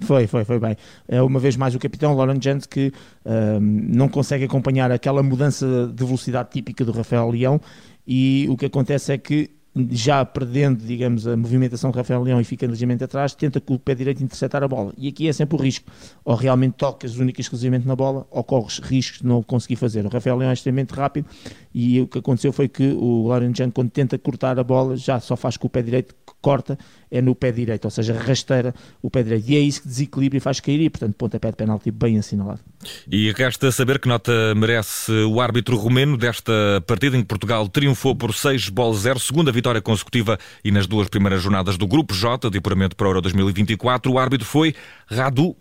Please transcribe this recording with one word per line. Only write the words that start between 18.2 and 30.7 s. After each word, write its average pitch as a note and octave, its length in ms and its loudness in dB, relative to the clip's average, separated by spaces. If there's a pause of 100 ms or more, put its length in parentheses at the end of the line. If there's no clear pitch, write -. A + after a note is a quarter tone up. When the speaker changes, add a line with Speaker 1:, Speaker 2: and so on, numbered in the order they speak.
Speaker 1:
ou B2 140 -4
corres A#2+ 360 -2
riscos - 400 -2
de B2+ 60 -6
não A#2+ 140 4
o A2 40 -2
conseguir B2 340 -2
fazer. A2 280 -2
O G2+ 40 -4
Rafael A#2+ 260 -2
Leão C3 140 0
é B2+ 40 2
extremamente B2+ 400 -2
rápido C#3+ 320 -4 (480)
e B2 280 4
o - 60 0
que - 120 -6
aconteceu B2+ 320 0
foi C#3+ 160 0
que C3+ 200 0
o A#2 400 2
Lauren B2 260 2
Jean, B2+ 160 -2
quando B2 220 0
tenta C3+ 260 0
cortar B2+ 420 -2
a B2+ 40 0
bola, C3 340 0
já C3 240 -2
só - 160 -4
faz B2 180 -4
com - 120 -4
o - 20 -4
pé B2+ 120 -2
direito, A#2+ 320 -2
que - 280 -20
corta, C#3 360 0 (340)
é B2 100 0
no B2+ 120 4
pé B2+ 180 0
direito, A2+ 340 -4
ou G#2 60 -2
seja, A2+ 220 -2
rasteira B2 600 0 (280)
o - 80 -4
pé B2+ 140 0
direito. A2 260 0
E D3 60 4
é D3 40 6
isso C#3+ 220 2
que - 60 -16
desequilibra C3+ 500 -2
e - 20 0
faz C3+ 200 -2
cair C#3+ 200 -2